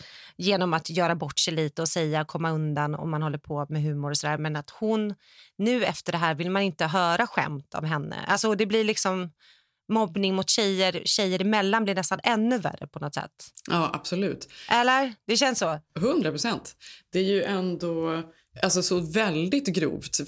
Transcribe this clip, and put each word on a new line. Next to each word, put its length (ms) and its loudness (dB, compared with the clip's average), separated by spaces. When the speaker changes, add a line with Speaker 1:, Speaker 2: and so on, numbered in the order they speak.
Speaker 1:
genom 360 2
att 160 -2
göra 260 2
bort 240 -6
sig 140 0
lite 280 0
och 80 0
säga, 360 0
komma 260 -2
undan 440 0
om 160 -4
man 120 -2
håller 140 -2
på 320 -6
med 140 -2
humor 260 -2
och 80 -2
sådär. 200 -2
Men 180 -4
att 140 -8
hon, 460 -2
nu 260 2
efter 280 -2
det 60 0
här 180 2
vill 160 -2
man 100 2
inte 240 0
höra 420 2
skämt 480 -4
av 100 -4
henne. 300 -2
Alltså 280 2
det 100 2
blir 180 2
liksom 480 0
mobbning 440 2
mot 140 0
tjejer, 560 2
tjejer 360 2
emellan 420 4
blir 120 0
nästan 280 0
ännu 340 2
värre 300 -6
på 120 -14
något 140 -6
sätt. 180 -6
Speaker 2:
Ja, 240 2
absolut. 560 -4
Speaker 1:
Eller? 440 4
Det 100 2
känns 220 2
så. 200 0
Speaker 2:
Hundra 300 2
procent. 460 -4
Det 80 0
är 40 2
ju 200 2
ändå... 800 -2
Alltså, 200 2
så 160 2
väldigt 680 0
grovt, 500 -2